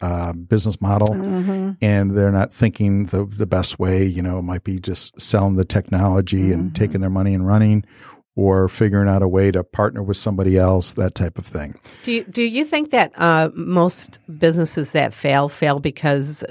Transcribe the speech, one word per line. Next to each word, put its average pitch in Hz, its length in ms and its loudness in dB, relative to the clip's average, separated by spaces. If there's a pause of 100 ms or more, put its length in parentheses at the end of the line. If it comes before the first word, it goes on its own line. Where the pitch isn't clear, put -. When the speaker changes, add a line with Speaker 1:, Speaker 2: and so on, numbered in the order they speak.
Speaker 1:
uh, 87 320 -4
business 98 480 -2
model 104 280 2
Speaker 2:
Mm-hmm. 190 600 -2 (100)
Speaker 1:
and 101 300 2
they're 98 200 2
not 98 220 0
thinking 101 540 0
the, 98 180 -2
the 101 220 -6
best - 320 -2
way. 92 260 2
You 90 160 -4
know, 90 180 -4
it 87 40 -6
might 87 200 -6
be 95 160 -6
just - 420 -10
selling 98 340 0
the 92 100 2
technology 95 880 0
and 87 140 0
Speaker 2:
Mm-hmm. 87 80 -6
Speaker 1:
taking 95 280 -2
their 95 80 0
money 98 240 0
and 92 140 0
running, 104 360 4 (520)
or 95 340 4
figuring 101 400 2
out 98 120 2
a 95 60 2
way 95 240 4
to 90 100 0
partner 104 400 -2
with 98 140 -4
somebody 95 420 0
else, 92 360 2
that 110 220 -2
type 87 220 -4
of - 80 -12
thing. 73 300 -10 (280)
Speaker 3:
Do 240 100 -4
you, 233 100 -2
do 233 200 -4
you 233 200 -2
think 302 280 -4
that, 208 280 2
uh, 160 340 2
most 175 680 -2 (200)
businesses 165 520 0
that 131 220 0
fail, 143 360 0
fail 143 300 -2
because 143 720 -2